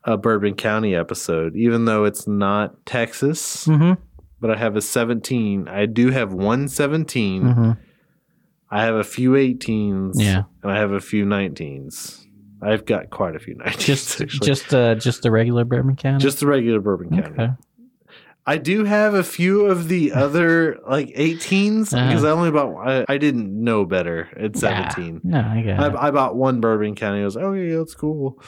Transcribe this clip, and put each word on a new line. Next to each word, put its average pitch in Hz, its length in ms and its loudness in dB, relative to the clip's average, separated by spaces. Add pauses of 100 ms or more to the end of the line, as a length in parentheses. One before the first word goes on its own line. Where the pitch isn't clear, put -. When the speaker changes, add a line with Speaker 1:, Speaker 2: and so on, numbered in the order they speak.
Speaker 1:
a 110 140 0
Bourbon 104 380 0
County 107 400 0
episode, 82 600 -2
even 117 300 2
though 107 200 2
it's 101 220 -2
not 101 580 -2
Texas, - 800 -4
Speaker 2:
Mm-hmm. 160 280 4 (460)
Speaker 1:
but 113 120 0
I 107 60 0
have 110 180 -2
a 107 60 0
seventeen. 113 840 -2
I 104 180 0
do 120 260 2
have 117 220 0
one 110 360 0
seventeen. 139 760 0
Speaker 2:
Mm-hmm. 117 280 4 (960)
Speaker 1:
I 104 140 0
have 113 120 2
a 107 80 0
few 127 320 2
eighteens. 107 880 0
Speaker 2:
Yeah. 101 220 2 (180)
Speaker 1:
And 101 100 -4
I 98 60 0
have 104 140 0
a 101 100 -2
few 104 240 -2
nineteens. 78 1000 -6 (380)
I've 104 240 0
got 101 240 -2
quite 85 260 -4
a 78 40 -12
few - 160 -16
nineteens, - 240 -8
Speaker 2:
Just, - 420 -2
Speaker 1:
actually. 143 240 -4
Speaker 2:
just, 139 280 0
uh, 120 220 4
just 113 280 -4
the 117 80 2
regular 120 340 2
Bourbon 127 300 0
County? 135 260 0
Speaker 1:
Just 139 200 2
the 143 60 2
regular 117 320 2
Bourbon 92 300 -2
County. 78 320 -2
Speaker 2:
Okay. 117 80 0 (1000)
Speaker 1:
I 151 80 2
do 185 280 0
have 208 280 2
a 190 100 2
few 190 420 2
of 175 240 0
the 165 220 2
Speaker 2:
<laughs> - 20 -8
Speaker 1:
other, 165 720 2
like, 139 280 -2
eighteens 196 800 0
Speaker 2:
Uh-huh. 127 140 2
Speaker 1:
because 117 160 2
I 151 80 2
only 170 200 2
bought, 139 240 0 (120)
I, 131 200 0
I 139 100 0
didn't 123 340 0 (120)
know 110 220 2
better 85 520 -2
at 104 180 -6
Speaker 2:
Yeah. 101 340 -2
Speaker 1:
seventeen. 82 340 -8
Speaker 2:
No, 170 160 0
I 110 220 0
got 110 320 0
it. - 40 -4
Speaker 1:
I, 139 100 0
I 147 40 2
bought 131 240 0
one 131 240 2
Bourbon 107 360 0
County. 101 260 -2
I 101 40 -2
was 101 100 -4
like, 147 100 -6
"Oh, 196 80 -2
yeah, 175 240 -4
that's 160 180 -6
cool." 151 520 -6